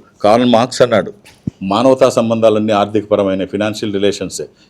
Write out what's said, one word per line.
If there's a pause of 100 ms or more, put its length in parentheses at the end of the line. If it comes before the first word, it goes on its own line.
(220)
కార్ల్
మార్క్స్
అన్నాడు, (500)
"మానవతా
సంబంధాలన్నీ
ఆర్థికపరమైన
ఫైనాన్షియల్
రిలేషన్సే, (220)